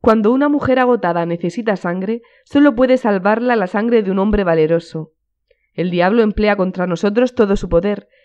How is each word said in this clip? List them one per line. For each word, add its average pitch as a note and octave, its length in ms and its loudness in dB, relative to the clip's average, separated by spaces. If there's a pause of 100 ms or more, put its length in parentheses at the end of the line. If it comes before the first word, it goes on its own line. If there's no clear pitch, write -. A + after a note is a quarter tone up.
Cuando A3 280 4
una C4+ 180 2
mujer C#4 300 0
agotada F#3+ 480 0
necesita F3 480 -4
sangre, F#3+ 480 -6 (220)
solo C#4+ 320 2
puede B3+ 200 2
salvarla A3 600 0
la G3+ 100 -2
sangre A3 380 0
de F#3+ 80 -2
un F#3+ 80 0
hombre G3+ 240 0
valeroso. E3 680 -2 (600)
El F3 160 -4
diablo F#3 320 2
emplea G#3+ 320 0
contra F#3 320 -2
nosotros G#3 480 -2
todo G3+ 220 2
su G3 120 -8
poder, G3 380 -2 (180)